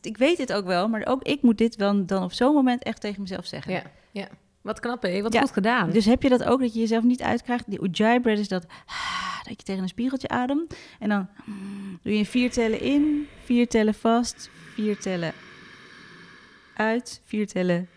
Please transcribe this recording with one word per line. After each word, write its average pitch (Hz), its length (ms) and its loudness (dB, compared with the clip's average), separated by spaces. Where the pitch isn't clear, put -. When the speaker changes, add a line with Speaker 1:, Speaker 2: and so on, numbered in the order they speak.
Speaker 1:
ik 220 160 -10
weet 320 200 4
dit 254 160 -2
ook 202 120 -2
wel, 180 220 0
maar 220 200 -2
ook 254 160 -2
ik 285 180 -2
moet 233 160 4
dit 226 180 2
wel 202 300 0
dan 190 180 -2
op 180 100 -6
zo'n 269 200 4
moment 254 300 2
echt - 180 -8
tegen 202 200 -8
mezelf 190 240 -8
zeggen. 170 280 -8
Speaker 2:
Ja, 175 100 -6
ja. - 160 -10
Wat 214 180 -8
knap, 240 220 -6
hè? 185 200 -2
Wat 226 120 -2
Speaker 1:
Ja. - 80 4
Speaker 2:
goed 269 100 0
gedaan. 208 380 0
Speaker 1:
Dus 190 160 4
heb 240 180 4
je 269 60 4
dat 247 140 4
ook, 262 160 4
dat 240 140 0
je 226 60 -4
jezelf 226 240 2
niet 247 180 4
uitkrijgt? 240 480 -4
Die 196 140 -6
Ujjayi 214 360 4
breath 220 200 2
is 208 80 -2
dat, 185 180 -4
ah, - 580 -8
dat - 140 -12
je - 60 -20
tegen 190 200 -4
een 185 60 -2
spiegeltje 262 400 -4
ademt 285 460 -2
en 208 100 -4
dan, 196 180 0
mm, 196 580 -12
doe 208 140 0
je 214 80 2
vier 247 260 0
tellen 226 300 0
in, 294 460 2
vier 240 240 2
tellen 214 260 2
vast, 233 560 0
vier 214 260 -2
tellen 170 340 -4
uit, 226 500 -2
vier 214 220 -2
tellen 180 500 0